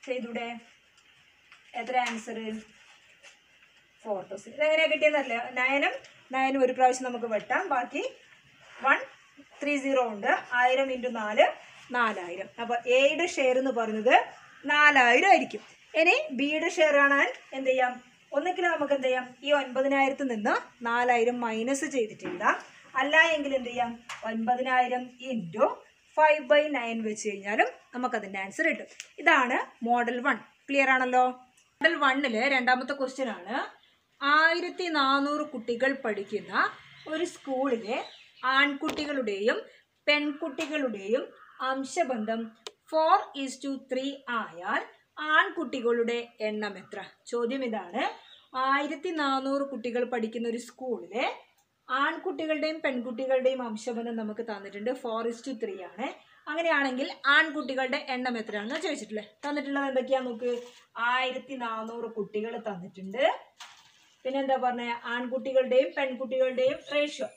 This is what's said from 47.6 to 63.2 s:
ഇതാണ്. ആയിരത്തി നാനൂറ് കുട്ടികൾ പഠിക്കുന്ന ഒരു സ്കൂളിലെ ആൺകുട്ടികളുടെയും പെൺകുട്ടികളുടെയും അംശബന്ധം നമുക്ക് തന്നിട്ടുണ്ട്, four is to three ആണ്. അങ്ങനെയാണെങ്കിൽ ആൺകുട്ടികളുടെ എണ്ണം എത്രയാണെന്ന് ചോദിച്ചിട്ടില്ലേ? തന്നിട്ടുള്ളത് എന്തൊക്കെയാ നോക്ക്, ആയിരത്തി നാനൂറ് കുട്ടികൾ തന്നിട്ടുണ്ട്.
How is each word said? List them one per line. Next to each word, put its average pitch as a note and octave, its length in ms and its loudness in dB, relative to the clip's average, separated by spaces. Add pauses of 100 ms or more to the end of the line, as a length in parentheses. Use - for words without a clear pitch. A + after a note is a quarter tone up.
ഇതാണ്. G#3 340 -4 (680)
ആയിരത്തി D4 420 -2 (100)
നാനൂറ് C4+ 500 0
കുട്ടികൾ B3 400 -2
പഠിക്കുന്ന A3+ 400 -4
ഒരു A#3 160 -4
സ്കൂളിലെ A3+ 560 -6 (640)
ആൺകുട്ടികളുടെയും D#4 960 -2
പെൺകുട്ടികളുടെയും B3+ 840 0
അംശബന്ധം A#3 520 -6
നമുക്ക് G#3+ 300 -6
തന്നിട്ടുണ്ട്, G3+ 400 -8 (120)
four A3+ 280 -4
is A3+ 160 -8
to C4+ 60 -6 (100)
three G3 180 -8 (100)
ആണ്. A3 160 -8 (440)
അങ്ങനെയാണെങ്കിൽ D4 580 0 (260)
ആൺകുട്ടികളുടെ C#4 640 0 (160)
എണ്ണം B3 260 -2
എത്രയാണെന്ന് A3 440 -6
ചോദിച്ചിട്ടില്ലേ? G#3+ 400 -6 (200)
തന്നിട്ടുള്ളത് C#4 460 -2
എന്തൊക്കെയാ C4 380 0
നോക്ക്, A#3+ 240 -4 (600)
ആയിരത്തി B3+ 420 -2 (100)
നാനൂറ് A3+ 520 -6
കുട്ടികൾ G#3+ 360 -6 (160)
തന്നിട്ടുണ്ട്. F#3+ 540 -8 (1040)